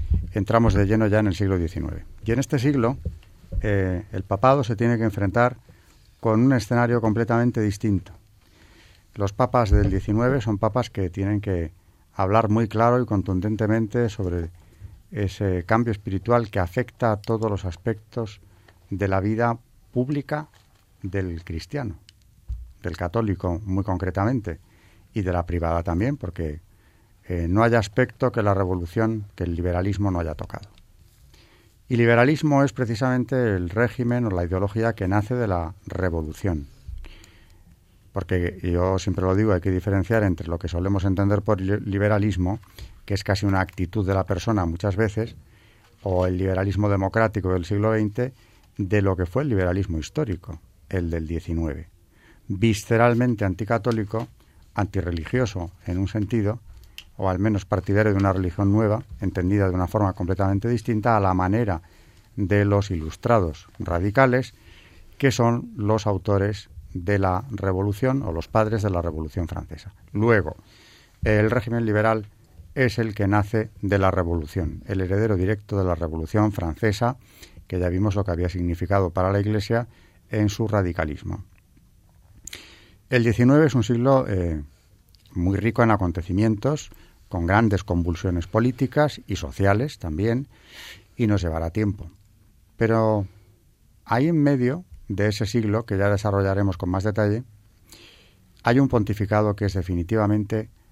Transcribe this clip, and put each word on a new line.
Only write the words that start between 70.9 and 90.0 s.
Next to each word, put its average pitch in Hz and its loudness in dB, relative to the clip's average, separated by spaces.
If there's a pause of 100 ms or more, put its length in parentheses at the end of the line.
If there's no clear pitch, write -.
el 107 4
régimen 117 0
liberal 107 2 (480)
es 127 2
el 110 -4
que 101 0
nace 104 0 (120)
de 98 2
la 95 4
revolución, 85 -2
el 95 -4
heredero 101 0
directo 101 -2
de 95 0
la 87 0
Revolución 80 0
Francesa, 104 -2 (500)
que 90 -4
ya 90 0
vimos 92 0
lo 101 -2
que 98 -4
había 87 -2
significado 90 -2
para 92 0
la 101 2
Iglesia 107 -2 (420)
en 107 2
su 110 -2
radicalismo. 87 -2 (1700)
El 120 4
diecinueve 123 6
es 131 2
un 123 4
siglo, 127 2
eh, 85 -2 (720)
muy 90 0
rico 110 2
en 113 6
acontecimientos, 104 0 (380)
con 87 -4
grandes 101 4
convulsiones 87 -2
políticas 127 0
y 92 -4
sociales 98 0
también, 107 -2 (680)